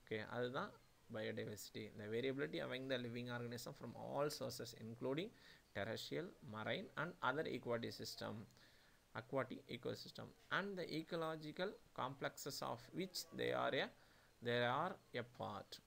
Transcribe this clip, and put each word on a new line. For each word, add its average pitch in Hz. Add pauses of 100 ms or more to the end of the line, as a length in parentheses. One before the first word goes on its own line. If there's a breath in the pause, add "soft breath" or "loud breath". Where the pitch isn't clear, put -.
ஓகே, 110 (160)
அதுதான் 123 (420)
biodiversity. 110 (140)
The 107
variability 135
among 127
the 127
living 120
organism 120
from 120 (120)
all 139 (100)
sources, 120 (120)
including 131 (460 loud breath)
terrestrial, 113 (280)
marine, 117 (140)
and 170 (160)
other 143 (120)
aquatic 117
system, 110 (880 loud breath)
aquatic 127 (160)
ecosystem, 117 (280)
and 190 (100)
the 165 (120)
ecological 160 (300)
complexes 135 (120)
of 120 (180)
which 185 (220)
they 120 (120)
are 127
a, 214 (560 loud breath)
they 120 (220)
are 185 (300)
a - (140)
part. 104 (160)